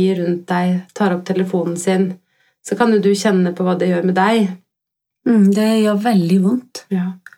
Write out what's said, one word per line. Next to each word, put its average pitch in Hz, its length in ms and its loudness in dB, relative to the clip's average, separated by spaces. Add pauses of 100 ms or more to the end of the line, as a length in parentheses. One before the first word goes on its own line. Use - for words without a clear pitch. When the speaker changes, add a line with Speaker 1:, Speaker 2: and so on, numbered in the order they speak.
(140)
Speaker 1:
rundt 175 340 -4
deg 180 360 -2 (100)
tar 185 220 -2
opp 180 100 -8
telefonen 180 520 -2
sin, 190 280 0 (600)
så 202 120 -6
kan 220 160 2
jo 208 80 2
du 190 100 2
kjenne 190 420 0
på 185 120 -4
hva 180 100 0
det 180 140 -2
gjør 175 160 0
med 185 100 0
deg. 202 360 0 (760)
Speaker 2:
Mm, 214 260 4
det 214 160 0 (120)
gjør 208 200 0
veldig 190 400 2
vondt. 226 480 -2
Speaker 1:
Ja. 185 220 -4 (280)